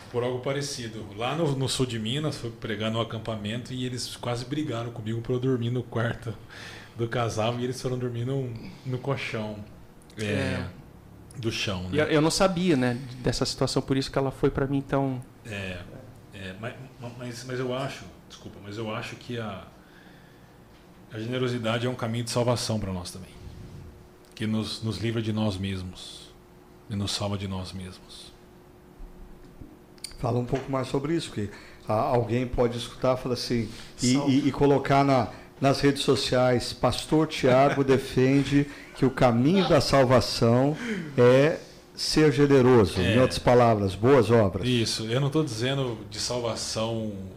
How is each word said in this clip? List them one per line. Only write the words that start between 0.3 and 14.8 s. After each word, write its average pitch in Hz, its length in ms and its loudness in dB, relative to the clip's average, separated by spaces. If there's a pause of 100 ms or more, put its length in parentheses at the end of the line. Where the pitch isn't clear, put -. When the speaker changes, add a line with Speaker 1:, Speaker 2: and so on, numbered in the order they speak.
Speaker 1:
parecido. 123 680 -6 (100)
Lá 120 200 -4
no, 156 200 0
no 131 140 -2
sul 131 160 0
de 117 120 -4
Minas, 135 400 -4
fui - 140 -8
pregar 110 400 -4
num 113 80 -2
acampamento 110 760 -6
e 127 120 -6
eles 123 320 -8
quase 123 280 -6
brigaram 123 460 -4
comigo 113 300 -6
pra 127 120 -4
eu 127 60 0
dormir 123 300 0
no 123 140 -2
quarto 117 500 -4 (640)
do 117 100 -2
casal 113 520 0
e 123 40 -4
eles 123 180 -4
foram 127 160 -4
dormir 120 280 -4
no, 131 260 -4 (340)
no 127 120 -4
colchão, 113 580 -6 (600)
é, 110 80 -6
Speaker 2:
É. 127 420 -2 (720)
Speaker 1:
do 113 120 -2
chão, 95 440 -4
Speaker 2:
E - 20 0
Speaker 1:
né? 147 80 2
Speaker 2:
eu, - 40 0
eu 151 140 4
não 160 100 4
sabia, 180 440 2
né, 123 240 0 (240)
dessa 123 220 0
situação, - 360 -2
por 135 140 0
isso 135 160 -4
que - 60 -2
ela 135 140 -2
foi - 180 2
pra 139 180 -2
mim 139 140 -2